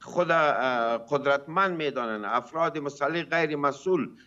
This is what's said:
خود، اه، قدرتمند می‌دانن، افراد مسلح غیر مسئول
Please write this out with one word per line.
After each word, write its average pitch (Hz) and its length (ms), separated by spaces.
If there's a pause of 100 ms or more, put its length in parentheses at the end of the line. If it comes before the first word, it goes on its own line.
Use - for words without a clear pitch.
خود، 170 300
اه، 123 640
قدرتمند 143 800
می‌دانن، 120 480
افراد 151 520
مسلح 147 460
غیر 156 320
مسئول 143 540 (180)